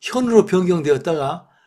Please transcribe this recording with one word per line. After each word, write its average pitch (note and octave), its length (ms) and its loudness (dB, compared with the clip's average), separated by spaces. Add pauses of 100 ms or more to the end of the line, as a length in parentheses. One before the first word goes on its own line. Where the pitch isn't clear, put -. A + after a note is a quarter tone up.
현으로 A#3 460 2
변경되었다가 E3 1000 -2 (180)